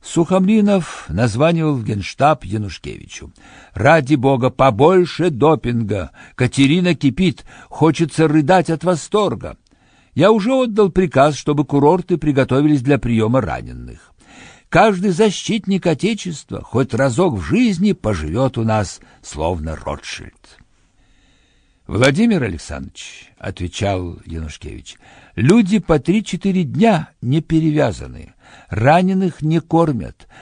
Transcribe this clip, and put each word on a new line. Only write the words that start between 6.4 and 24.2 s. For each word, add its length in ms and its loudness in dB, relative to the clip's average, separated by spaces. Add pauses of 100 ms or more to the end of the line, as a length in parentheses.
кипит, 500 0 (220)
хочется 600 0
рыдать 420 2
от 140 -4
восторга. 760 -4 (580)
Я 160 4
уже 220 2
отдал 380 2
приказ, 440 2
чтобы 300 -2
курорты 520 2
приготовились 640 2
для 180 2
приёма 420 0
раненых. 720 -10 (560)
Каждый 420 2
защитник 760 0
Отечества 760 -4
хоть 320 -2
разок 400 0
в 80 -4
жизни 500 0
поживёт 680 -2
у 60 -4
нас, 380 -2 (200)
словно 540 -6
Ротшильд». 840 -14 (1300)
«Владимир 560 0
Александрович», — 920 -12
отвечал 880 -6